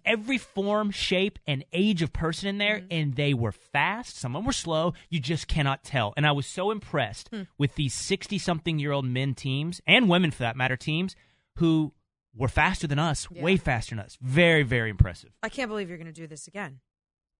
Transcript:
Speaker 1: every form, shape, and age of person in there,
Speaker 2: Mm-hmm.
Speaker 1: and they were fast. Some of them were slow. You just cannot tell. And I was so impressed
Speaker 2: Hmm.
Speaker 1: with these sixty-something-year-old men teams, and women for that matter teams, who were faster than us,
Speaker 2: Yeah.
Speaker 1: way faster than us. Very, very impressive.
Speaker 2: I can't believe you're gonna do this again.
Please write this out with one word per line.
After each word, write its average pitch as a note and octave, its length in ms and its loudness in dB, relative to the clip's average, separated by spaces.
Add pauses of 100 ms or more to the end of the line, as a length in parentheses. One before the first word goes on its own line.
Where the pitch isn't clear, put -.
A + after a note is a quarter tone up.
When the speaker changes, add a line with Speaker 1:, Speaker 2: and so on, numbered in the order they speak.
Speaker 1:
every A3+ 320 2
form, G#3 540 -2
shape, F#3+ 540 0
and C#3 280 -2
age F#3 280 4
of D3 120 0
person E3 340 -4
in G3+ 100 -2
there, G#3 200 0
Speaker 2:
Mm-hmm. F#3 140 -14
Speaker 1:
and D3 240 0
they C#3+ 180 2
were A#2 180 0
fast. F3+ 680 -2
Some A#2+ 180 -6
of E3 60 -6
them A#3 40 -6
were C4 80 0
slow. E3 400 0 (160)
You E3 100 -2
just D3 300 -4
cannot C#3 340 0
tell. A2 320 0
And D3 100 2
I D3 60 6
was C#3 160 0
so F#3 240 -4
impressed C3+ 640 -4
Speaker 2:
Hmm. G#3 80 -8 (160)
Speaker 1:
with C#3+ 180 0
these C#3+ 200 -2
sixty-something-year-old D#3 1080 -2
men C3 280 0
teams, C#3+ 540 -4
and G#3+ 200 8
women F3 240 6
for B2+ 120 -6
that A2+ 120 -2
matter B2+ 220 -2
teams, E3 380 -4 (400)
who D#3 380 2 (420)
were B2+ 120 0
faster E3+ 400 2
than C#3+ 120 0
us, D#3 320 -2
Speaker 2:
Yeah. E3+ 120 -14
Speaker 1:
way F#3 140 4
faster A#2 380 -4
than G#2 100 -8
us. - 160 -20
Very, D3+ 420 4
very A#2 280 0
impressive. F#2+ 400 2 (100)
Speaker 2:
I A3+ 80 -6
can't B3+ 200 -4
believe G#3 200 -6
you're F3 80 -12
gonna E3 160 -14
do D#3+ 140 -14
this D3+ 200 -16
again. D#3+ 320 -12 (600)